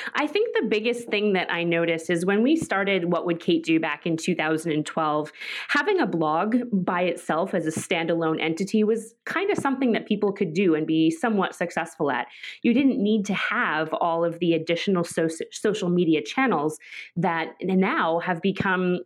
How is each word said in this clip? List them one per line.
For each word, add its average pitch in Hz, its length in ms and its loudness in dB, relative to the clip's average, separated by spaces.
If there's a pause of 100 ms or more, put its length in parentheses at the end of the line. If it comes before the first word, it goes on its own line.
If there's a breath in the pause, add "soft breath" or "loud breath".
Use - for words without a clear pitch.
(160 loud breath)
I 294 120 0
think 427 260 0
the 370 140 0
biggest 226 400 -2
thing 208 240 0
that 180 180 0
I 170 140 -2
noticed 170 460 0
is 175 160 0
when 202 180 2
we 302 140 4
started 196 520 0
What 170 160 0
Would 170 140 0
Kate 165 240 0
Do 160 160 2
back 151 260 -2
in 165 120 0
two 175 180 -2
thousand 160 380 0
and 151 120 0
twelve, 151 460 -2 (380 loud breath)
having 339 320 2
a - 40 2
blog 170 520 0 (160)
by 185 300 0
itself 170 500 -2
as 175 120 -2
a 160 60 -2
standalone 165 720 -2
entity 190 420 0
was 226 320 -2 (100)
kinda 381 300 -2
something 262 380 0
that - 120 -2
people 208 280 0
could 196 200 -2
do 175 220 4
and 156 100 0
be 160 240 4
somewhat 196 460 0
successful 165 560 -4
at. 123 160 -2 (360 loud breath)
You 233 100 4
didn't 262 280 2
need 208 260 2
to 202 60 -2
have 160 600 -2
all 170 320 0
of 165 140 -2
the 170 160 2
additional 170 500 0
so-, 165 240 0 (220)
social 196 360 -2
media 170 340 4
channels 160 560 0 (380 loud breath)
that 165 460 -2
n-, 185 180 2
now 180 400 2
have 170 220 -2
become 185 640 0